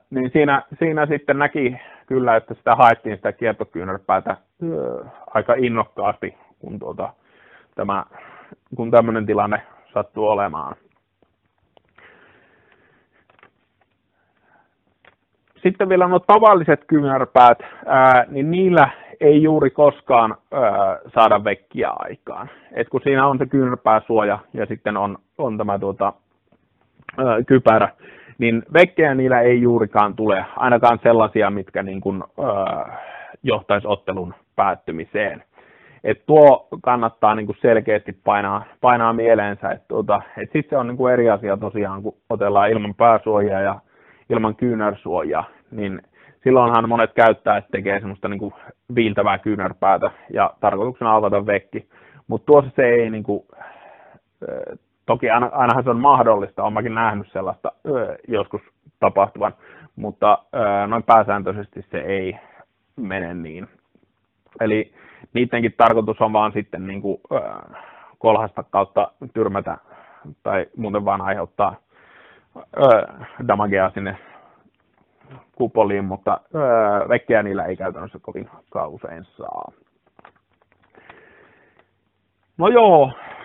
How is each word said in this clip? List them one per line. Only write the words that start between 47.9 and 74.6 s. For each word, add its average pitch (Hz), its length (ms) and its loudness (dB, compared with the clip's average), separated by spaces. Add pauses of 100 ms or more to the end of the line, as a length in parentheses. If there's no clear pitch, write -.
semmoista 101 280 -12
niinku 101 260 -10 (420)
viiltävää 101 420 0
kyynärpäätä 95 760 -2 (220)
ja 98 260 -2
tarkoituksena 110 560 0
avata 101 300 0
vekki. - 440 -6 (380)
Mut 113 180 -8
tuossa 143 300 6
se 135 100 0
ei 120 240 2
niinku, 104 360 -8 (1040)
ö, - 260 -12 (300)
toki 120 240 -2
aina, 120 240 0
ainahan 123 300 0
se 127 60 -2
on 117 100 -2
mahdollista, 117 640 2
oon 104 100 -4
mäkin 110 220 -6
nähnyt 104 360 -4
sellaista, 95 400 -8 (140)
ö, 123 320 -6 (100)
joskus 104 340 -6 (380)
tapahtuvan, 98 540 -2 (420)
mutta, 104 420 0 (180)
ö, 101 320 -2
noin 110 160 -4
pääsääntöisesti 101 880 0
se 95 60 -10
ei 95 400 -8 (580)
mene 92 380 -10
niin. 87 340 -14 (920)
Eli 110 340 -4 (400)
niittenkin 117 440 -2
tarkoitus 113 440 0
on 110 120 0
vaan 107 180 0
sitten 95 360 -10
niinku, 98 340 -8 (100)
ö, - 40 -6 (840)
kolhasta 110 440 0
kautta - 480 -2 (220)
tyrmätä 98 440 -4 (640)
tai 95 220 -4 (120)
muuten 104 280 -6
vaan 98 160 -2
aiheuttaa, 95 540 -4 (800)
ö, 120 500 2 (400)
damagea 101 420 0
sinne 98 280 -10 (1400)